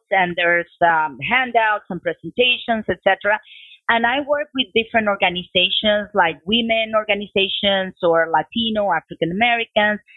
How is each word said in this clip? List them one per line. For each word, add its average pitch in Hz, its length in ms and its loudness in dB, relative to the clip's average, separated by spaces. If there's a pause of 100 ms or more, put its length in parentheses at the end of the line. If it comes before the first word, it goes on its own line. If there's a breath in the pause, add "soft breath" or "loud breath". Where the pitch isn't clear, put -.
and 180 260 0
there's, 175 360 0 (100)
um, 156 380 2
handouts 226 720 0
and 175 120 -6
presentations, 226 880 -2
et 180 140 -2
cetera. 202 360 0 (500 loud breath)
And 233 180 2
I 262 140 0
work 294 340 -2
with 262 180 -2
different 226 340 0
organizations 190 1080 0
like 165 300 2
women 226 500 0
organizations 196 1040 -2
or 165 300 2
Latino, 208 600 -2
African 165 400 -4
Americans. 214 680 0 (180 loud breath)